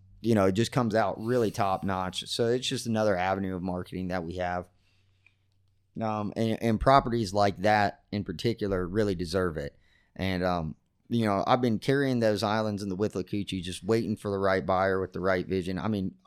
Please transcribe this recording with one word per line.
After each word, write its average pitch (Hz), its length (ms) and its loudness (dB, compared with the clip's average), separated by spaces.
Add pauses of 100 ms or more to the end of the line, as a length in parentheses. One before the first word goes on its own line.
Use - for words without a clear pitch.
(200)
you 113 160 2
know, 98 100 6
it 98 60 4
just 110 180 0
comes 117 240 0
out 101 260 2
really 113 300 0
top 98 320 0
notch. 92 460 -4
So 117 180 0
it's 123 220 0
just 120 180 -4
another 110 300 2
avenue 95 400 0
of 87 60 -6
marketing 90 460 -6
that 90 140 -2
we 85 140 -8
have. 90 300 -4 (1300)
Um, 107 360 -2
and, 113 260 0
and 110 180 2
properties 117 540 4
like 101 280 2
that 104 380 2 (120)
in 101 120 -2
particular 95 640 -2
really 101 280 0
deserve 87 440 -2
it. 71 180 -10 (400)
And, 92 260 -2
um, 87 320 -2 (360)
you 117 160 0
know, 98 200 2
I've 123 140 4
been 117 180 0
carrying 135 420 0
those 107 220 2
islands 107 400 -2
in 101 60 -6
the 92 80 -4
Withlacoochee, 95 680 -4
just 87 220 -10
waiting 107 320 0
for 107 140 -6
the 98 80 -2
right 95 260 2
buyer 95 340 2
with 92 140 -4
the 87 80 -6
right 92 260 0
vision. 92 320 -2
I 82 100 -4
mean, 98 260 -2 (120)